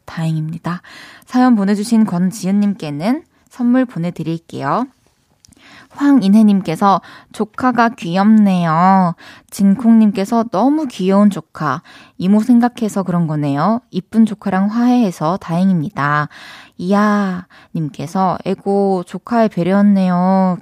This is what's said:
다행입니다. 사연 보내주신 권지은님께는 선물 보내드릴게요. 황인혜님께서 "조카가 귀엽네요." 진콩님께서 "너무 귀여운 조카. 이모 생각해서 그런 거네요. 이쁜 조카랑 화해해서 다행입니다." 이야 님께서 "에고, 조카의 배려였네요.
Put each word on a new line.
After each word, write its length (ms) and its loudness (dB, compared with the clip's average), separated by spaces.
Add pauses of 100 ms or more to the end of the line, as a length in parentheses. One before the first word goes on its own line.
다행입니다. 760 -6 (460)
사연 300 2
보내주신 500 0
권지은님께는 1160 -2 (240)
선물 360 0
보내드릴게요. 1000 -6 (1040)
황인혜님께서 1080 2 (320)
"조카가 580 -2
귀엽네요." 1200 2 (360)
진콩님께서 1000 2
"너무 360 0
귀여운 440 2
조카. 520 -8 (340)
이모 240 0
생각해서 600 0
그런 240 -2
거네요. 540 -2 (100)
이쁜 360 0
조카랑 420 -2
화해해서 680 0
다행입니다." 880 -2 (500)
이야 680 0 (280)
님께서 720 -4
"에고, 600 -2
조카의 420 -2
배려였네요. 1120 2